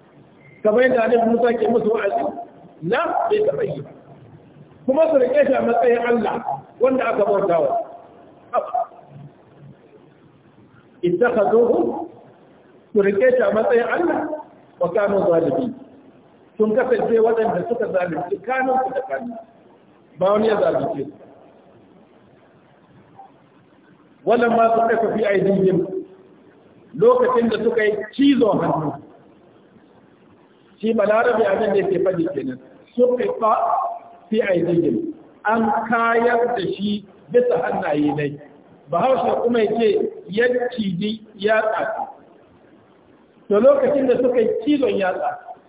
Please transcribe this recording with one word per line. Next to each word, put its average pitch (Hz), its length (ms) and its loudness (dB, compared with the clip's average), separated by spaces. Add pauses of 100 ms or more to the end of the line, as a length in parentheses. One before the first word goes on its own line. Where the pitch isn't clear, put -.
(640)
Kamar 214 180 4
yadda 254 220 2
Annabi 226 280 2
Musa 233 220 2
ke 226 140 -2
musu 214 220 0
wa'azi? 208 360 -2 (560)
Na, 269 480 -2
bai 208 160 0
taɓa - 180 -2
yi 147 180 -6
ba. - 80 -16 (960)
Kuma 277 240 2
su 302 80 4
riƙe 254 300 2
shi 269 60 2
a 226 80 0
matsayin 233 460 2
Allah - 540 -2 (180)
wanda 247 280 2
aka 208 180 0
bauta 180 340 2
wa. 139 120 0 (3250)
Ittakhazuhu, 208 1080 0 (840)
su 214 80 2
riƙe 202 340 2
shi 247 60 2
a 202 100 0
matsayin 233 380 0
Allah, 302 400 -2 (500)
wa 170 140 -2
kanu 196 260 0 (100)
zalimin. 165 440 0 (840)
Sun 214 180 0
kasance - 440 0
waɗanda 220 480 0
suka 185 200 -4
zalunci 165 580 -4
kanunsu 262 480 -2
da - 160 -6
kanunsu. 240 340 -10 (760)
Ba 185 120 2
wani 214 160 2
ya 202 140 0
zalunce 156 420 -2
su. - 80 -14 (3250)
Walamma 233 400 4 (100)
suqita 226 420 0
fi 220 80 0
aydihim, 190 600 2 (1120)
lokacin 233 520 4
da 214 140 -2
suka 220 200 0
yi 214 140 0 (160)
cizon 240 460 4
hannu. 160 340 -2 (1900)
Shi 220 120 0
Balarabe 220 520 2
abin 202 280 0
da 202 60 2
yake 185 240 0
faɗi 175 300 0
kenan. 131 260 -8 (380)
Suqita 233 560 0 (760)
fi 214 120 0
aydihim. 170 720 0 (320)
An 220 240 0 (200)
kayar 233 640 0
da 202 60 -4 (120)
shi 208 320 -6 (260)
bisa 208 300 2
hannaye 147 540 -2
nai. 147 260 -6 (480)
Bahaushe 226 540 0
kuma 240 160 2
ya 208 200 2
ce, - 320 0 (180)
"Ya 214 160 0 (260)
ciji 208 500 -4 (140)
yatsa." 220 720 -2 (1400)
To, 202 100 4
lokacin 262 480 4
da 247 100 4
suka 247 240 2
yi 220 80 2 (160)
cizon 254 320 0
yatsa, 180 400 -4 (320)